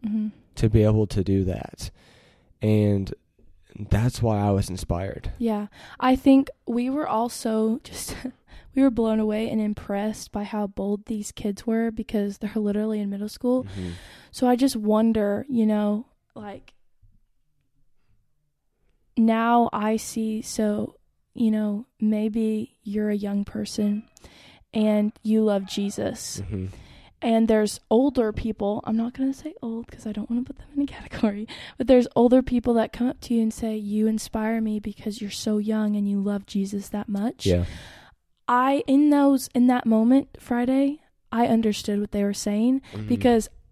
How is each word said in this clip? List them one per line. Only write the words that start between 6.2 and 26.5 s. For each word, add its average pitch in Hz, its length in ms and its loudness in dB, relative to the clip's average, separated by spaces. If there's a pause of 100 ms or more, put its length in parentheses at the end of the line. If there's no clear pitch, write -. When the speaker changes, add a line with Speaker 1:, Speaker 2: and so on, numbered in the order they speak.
Speaker 1:
we 247 240 -2
were 294 160 -4
also 220 760 -2
just, - 320 -12 (300)
<laughs> - 300 -16
we 269 80 4
were 269 80 6
blown 220 280 0
away 214 300 -2
and 220 100 -2
impressed 208 720 -4
by 208 120 -6
how 208 240 -4
bold 202 400 -6
these 208 240 -6
kids - 340 -8
were 226 240 0
because 208 480 -4
they're 208 180 -8
literally 214 440 -2
in 202 100 -4
middle 202 200 -6
school. 247 340 -2
Speaker 2:
Mm-hmm. 101 260 -8 (400)
Speaker 1:
So - 180 0
I 247 80 6
just 262 200 2
wonder, 214 760 2
you 233 160 2
know, 208 400 0 (300)
like, 208 400 -16 (2500)
now 226 540 4
I 214 260 0
see, 220 440 -6
so, 214 540 -2 (380)
you 220 180 2
know, 214 340 -2 (140)
maybe 214 840 0
you're 208 260 -2
a 208 60 0
young 202 280 -2
person 208 600 -4 (680)
and 214 380 2 (100)
you 220 220 2
love 202 240 2
Jesus. - 760 -6
Speaker 2:
Mm-hmm. 95 240 -6 (540)